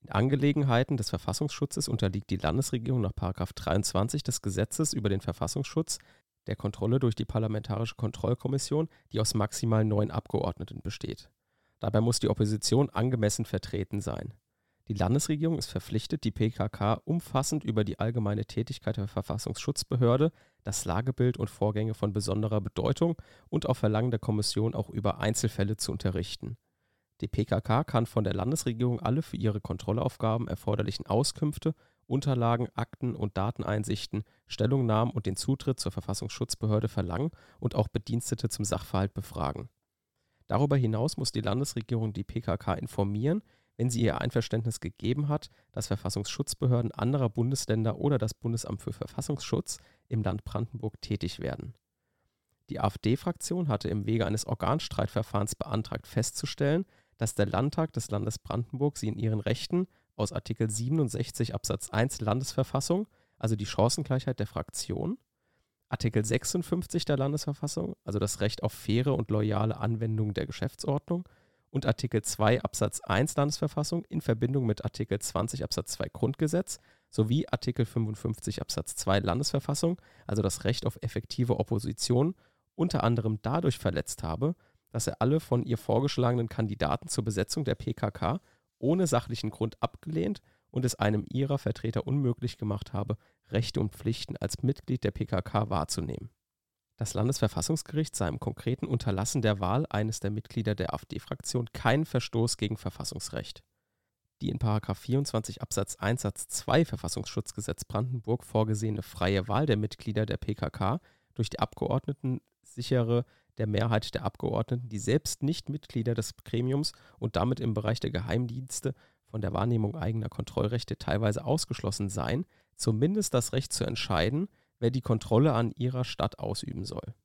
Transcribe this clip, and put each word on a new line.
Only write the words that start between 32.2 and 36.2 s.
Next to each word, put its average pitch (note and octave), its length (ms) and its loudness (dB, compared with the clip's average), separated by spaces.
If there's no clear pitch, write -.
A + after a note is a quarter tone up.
Akten - 400 -4
und G#2+ 240 -2
Dateneinsichten, G#2 840 -2
Stellungnahmen A#2 680 2
und A2 120 -2
den F#2 100 -2
Zutritt C3+ 420 0
zur - 140 -2
Verfassungsschutzbehörde G#2+ 960 -2